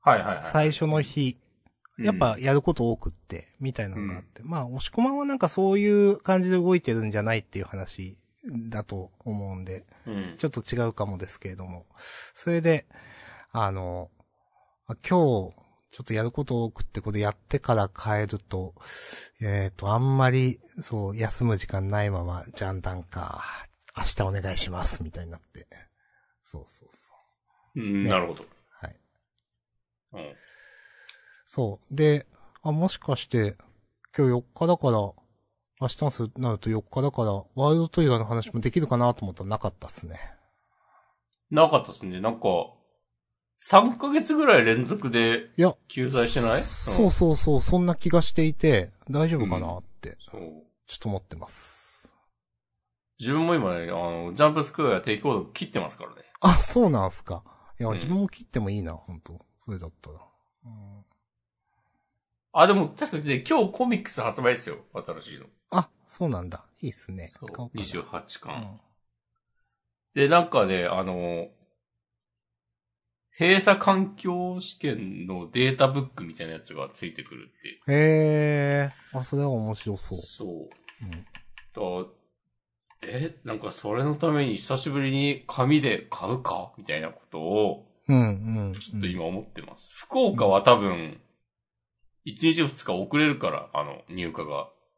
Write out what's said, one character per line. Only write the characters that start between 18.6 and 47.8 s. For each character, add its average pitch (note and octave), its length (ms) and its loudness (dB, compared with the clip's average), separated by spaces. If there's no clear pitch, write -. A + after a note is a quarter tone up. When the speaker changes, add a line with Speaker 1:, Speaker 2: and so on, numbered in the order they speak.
Speaker 2:
え G2+ 260 0
ー F#2+ 40 -4
と、 G2+ 220 -4
あ A2 60 2
ん C3+ 180 4
ま C3 140 6
り、 B2+ 300 2
そ G#2 300 -6
う、 G#2 60 -8
休 A2 280 -2
む A2+ 120 2
時 F#2 100 -6
間 G2 220 -4
な G#2 160 0
い G#2 60 0
ま F#2 140 -4
ま、 F2 200 -8
「じ - 100 -8
ゃ F#2+ 80 -4
ん F#2+ 80 -6
た F#2 140 -6
ん F2 80 -10
か、 - 400 -10
明 G2+ 80 -6
日 - 180 0
お F#2+ 80 0
願 F#2+ 240 -4
い - 20 0
し - 140 0
ま F2+ 140 -6
す」 - 180 -2
み D#2+ 80 -8
た E2+ 120 -12
い - 40 -10
に E2 60 -14
な E2 60 -16
っ - 20 -20
て。 - 260 -20
そ - 160 -16
う - 60 -20
そ - 200 -20
う - 60 -20
そ - 200 -20
う。 C#3+ 40 -6
Speaker 1:
う - 20 -6
ん、 G2+ 220 0
Speaker 2:
ね。 A#2+ 60 2
Speaker 1:
な F#2+ 100 4
る E2+ 80 -2
ほ E2 60 -8
ど。 D2 100 -16
Speaker 2:
は - 80 -12
い。 - 80 -16
Speaker 1:
う G#2 60 -16
ん。 D2 180 -16
Speaker 2:
そ G#2+ 360 -4
う。 D3 40 -10
で、 D3+ 320 4
あ、 D#3 80 -2
も D#3+ 180 2
し - 100 -6
か C#3 180 -2
し - 100 -10
て、 G#2+ 300 0
今 C#3+ 100 4
日 B2+ 40 4
四 B2 120 0
日 - 260 -4
だ F3 80 4
か C#3 140 2
ら、 - 20 4
明 B2+ 80 0
日 - 160 -4
に B2 320 -2
な B2 160 -2
る G#2 80 -4
と A#2 100 -4
四 A2 120 -2
日 - 200 -4
だ C#3+ 80 2
か B2+ 120 -4
ら、 G#2+ 100 0
ワ G2 120 -4
ー C#3 140 4
ル D#3 80 6
ド E3 100 0
ト - 120 0
リ D#3+ 60 6
ガ B2+ 100 6
ー - 20 2
の A2+ 60 -2
話 A2+ 300 -4
も A#2+ 60 -2
で A2+ 100 0
き - 100 0
る D3+ 60 0
か B2+ 100 0
な A#2+ 180 4
と - 100 -12
思 F#2 80 -6
っ - 20 -12
た - 80 -12
ら G2 80 -8
な G#2+ 80 -2
か G#2+ 100 -4
っ - 100 -8
た - 100 -14
っ - 20 -12
す - 160 -14
ね。 E2 140 -14
Speaker 1:
な D#3 180 8
か D3+ 100 6
っ A#2 60 0
た - 80 -16
っ - 20 -14
す - 120 -14
ね。 F2+ 140 -8
な A2 100 0
ん A#2 100 -8
か、 - 60 0
三 A#3 360 6
ヶ C#4 120 -4
月 D#4 240 2
ぐ D4+ 120 4
ら G#3 120 10
い A#2 60 6
連 A2+ 220 4
続 C3+ 240 -4
で A#2 480 2
Speaker 2:
い - 20 4
や、 F3 160 4
Speaker 1:
救 B2+ 220 -4
済 B2 200 2
し - 40 0
て C#3 80 2
な A#2 140 4
い？ - 20 4
う E3 40 2
ん。 - 20 -4
Speaker 2:
そ - 460 2
う - 20 8
そ E3 220 6
う D3 40 4
そ C#3+ 220 6
う、 - 20 6
そ - 180 6
ん F3+ 60 4